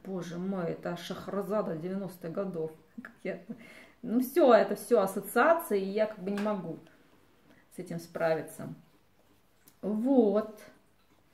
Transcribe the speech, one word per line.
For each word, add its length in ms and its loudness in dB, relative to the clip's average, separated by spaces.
«Боже 360 -8
мой, 320 -4
это 260 -6
Шахразада 800 -4
девяностых 540 -8
годов». 400 -6
<laughs> 160 -16
Как 120 -18
я, 160 -6
ну 200 0
все, 320 6
это 220 6
все 260 2
ассоциации, 800 2
и 80 -4
я 180 0
как 120 -10
бы 120 -6
не 100 -2
могу 380 -4
с 40 -12
этим 200 -10
справиться. 720 -2
Вот. 800 2